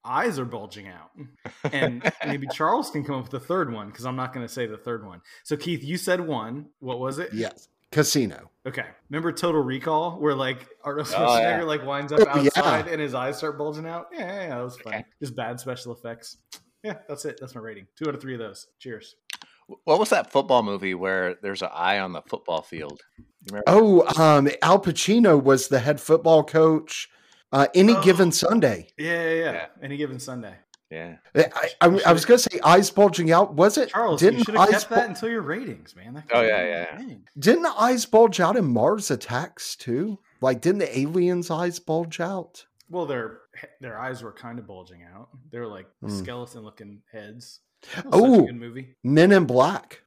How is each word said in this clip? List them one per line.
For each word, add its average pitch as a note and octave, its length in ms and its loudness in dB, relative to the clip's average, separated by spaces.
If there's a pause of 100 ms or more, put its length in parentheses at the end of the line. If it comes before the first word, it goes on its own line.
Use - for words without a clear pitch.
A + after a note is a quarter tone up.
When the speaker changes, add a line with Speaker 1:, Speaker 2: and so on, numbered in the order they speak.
Speaker 1:
eyes D3+ 360 -2
are B2+ 60 -6
bulging G#2+ 420 -14
out. E2+ 220 -20 (640)
And C#3 440 -2
Speaker 2:
<laughs> - 100 -8
Speaker 1:
maybe C#3 260 -6
Charles G#3 380 -2
can D3 120 -6
come C#3 120 -6
up B2+ 160 -10
with B2+ 100 -10
a - 40 -20
third E3 280 -4
one, G#2 180 -14
'cause A#2+ 140 -16
I'm B2+ 100 -8
not B2+ 180 -8
gonna A#2+ 140 -10
say B2 200 -8
the G#2+ 100 -12
third A2+ 280 -10
one. F2 160 -20 (220)
So D3+ 140 -6
Keith, D#3+ 260 -8
you D#3+ 140 -8
said F3+ 240 -2
one. C#3 460 -8 (120)
What B2+ 200 -8
was C3 200 -8
it? F3 140 -10
Speaker 3:
Yes. A2 340 -10 (240)
Casino. C3 580 -2 (180)
Speaker 1:
Okay. C3 180 -10 (240)
Remember E3 220 -6
Total E3+ 300 -2
Recall, D#3 580 -4
where, D3 160 0
like, C3 320 -6 (160)
Arnold C#3+ 320 -8
Speaker 2:
Oh, A#2 220 2
yeah. A#2 240 0
Speaker 1:
Schwarzenegger, E3 60 -4
like, D3 180 -4
winds C#3 260 -8
up D3+ 100 2
Speaker 3:
Oh, C#3 200 2
yeah. C#3 60 4
Speaker 1:
outside D#3 420 0
and D#3 120 -6
his C#3 120 -6
eyes C3 240 -6
start D3 200 -8
bulging D3+ 300 -8
out? E3+ 240 -12
Yeah, E4+ 160 -14
yeah, G3 140 -12
yeah, E3+ 160 -10
that B2 60 -8
was B2+ 140 -12
funny. A2 200 -12
Speaker 2:
Okay. - 80 -14 (160)
Speaker 1:
Just C3 140 -12
bad A#2+ 260 -10
special B2 320 -12
effects. - 440 -18 (460)
Yeah, G#3+ 140 -10 (100)
that's C#3+ 160 -14
it. C#3+ 160 -10
That's B2+ 160 -18
my A#2 60 -14
rating. G#2 260 -18 (100)
Two D3+ 120 -6
out C#3 60 -8
of - 60 -16
three C3 120 -12
of A#2+ 60 -12
those. G#2 280 -14 (120)
Cheers. A2+ 360 -18 (540)
Speaker 2:
Wh-, - 180 -12
what E3 120 4
was A3 100 0
that - 220 0
football C3 300 2
movie G2 340 -6
where F#2 460 -4
there's G2 200 -8
an F2+ 120 -6
eye F2+ 260 0
on F#2 120 -6
the D#2+ 120 -12
football - 400 -6
field? D2 380 -14 (160)
You - 60 -20 (280)
remember? G#3 160 -10
Speaker 3:
Oh, F#3 540 6
um, D3 280 6 (120)
Al F#3 200 4
Pacino F#3 600 4
was C3+ 280 4
the C3+ 100 2
head C#3 220 -2
football D#3+ 420 4
coach. D#3+ 640 0 (460)
Uh, C#3 220 4
Any G3+ 180 8
Speaker 1:
Oh. G3 80 2
Speaker 3:
Given F3+ 320 4
Sunday. E3+ 640 0
Speaker 1:
Yeah, E3 260 -4
yeah, D#3+ 60 -2
yeah. E3 240 -2
Speaker 2:
Yeah. E2 120 -8 (160)
Speaker 1:
Any C#3 140 -12
Given C#3 240 -8
Sunday. A#2 360 -14 (360)
Speaker 2:
Yeah. E2 240 -14 (200)
Speaker 3:
I, D3+ 100 6 (360)
I, - 0 -
I, F3 260 6
I E3+ 60 8
was E3 120 2
gonna A#3+ 120 8
say - 260 -2
eyes F#3 280 6
bulging F3+ 400 4
out. F3 240 4
Was G3 240 4
it? B3+ 100 0
Speaker 1:
Charles, F#3 320 0
you F#3 80 8
Speaker 3:
Didn't A#3+ 160 2
Speaker 1:
should G#3+ 100 -6
have F#3+ 140 6
Speaker 3:
eyes G#3 140 2
Speaker 1:
kept - 80 -12
that A#3+ 160 2
Speaker 3:
bu-, - 20 -10
Speaker 1:
until A3 200 -6
your A3+ 120 -4
ratings, E3 540 -10
man. G#2 180 -20
That D3+ 180 -16
Speaker 2:
Oh, A#2 100 4
Speaker 1:
could A2+ 60 4
Speaker 2:
yeah, G#2 160 2
Speaker 1:
be F2 60 -2
Speaker 2:
yeah, E2+ 220 -4
yeah. D2+ 80 -14
Speaker 1:
dang. A#3 240 -16 (160)
Speaker 3:
didn't C4 240 4
the D#4+ 120 -2
eyes A#3 300 0
bulge A3 340 4
out F3+ 160 2
in G#3+ 160 0
Mars D#3 380 0
Attacks B2+ 640 -8
too? F3 440 -6 (220)
Like, B2+ 200 0
didn't F#3+ 180 0
the C3 200 -2
aliens' F3 500 -2
eyes E3+ 300 -4
bulge E3 400 -6
out? F3 460 -8 (220)
Speaker 1:
Well, E3+ 200 -8
their, A#2 320 -8 (420)
their A2+ 180 -14
eyes B2+ 220 -10
were A2+ 100 -16
kind A#2+ 280 -16
of G2+ 80 -20
bulging F#2 360 -20
out. F#2+ 260 -20 (220)
They A#2 80 -12
were, A#2+ 80 -10
like, G2 200 -18 (140)
Speaker 3:
Hmm. A2 80 -10 (100)
Speaker 1:
skeleton-looking G#2+ 840 -16 (100)
heads. A2 500 -20 (340)
That F3+ 100 -12
was C4+ 80 -4
such F#3+ 80 8
a A#3+ 120 6
Speaker 3:
Oh, E3+ 120 8
Speaker 1:
good A#2+ 100 -10
movie. A#2+ 480 -16
Speaker 3:
Men D#3 280 6
in F#3 140 8
Black. B2+ 600 0